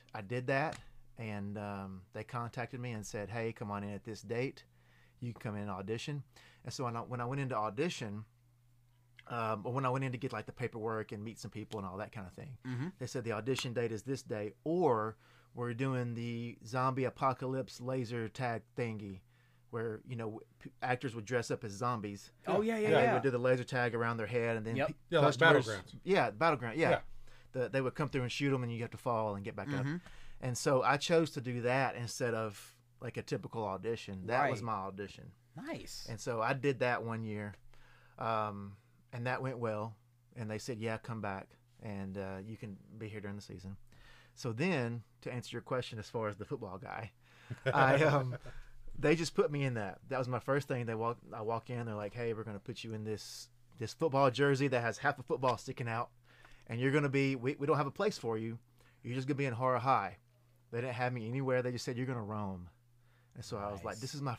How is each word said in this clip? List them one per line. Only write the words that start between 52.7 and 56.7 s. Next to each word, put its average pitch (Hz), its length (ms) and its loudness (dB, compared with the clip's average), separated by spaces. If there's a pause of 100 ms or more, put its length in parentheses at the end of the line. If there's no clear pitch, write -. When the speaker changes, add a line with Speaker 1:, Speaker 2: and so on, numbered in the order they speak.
Speaker 1:
you 113 100 -8
in 107 120 -6
this, - 420 -6 (320)
this 113 140 -4
football 139 360 6
jersey 139 380 6
that 123 140 4
has 117 160 0
half 143 220 2
a 127 40 -12
football 131 340 2
sticking 127 300 -6
out, 117 220 -2 (580)
and 117 140 -4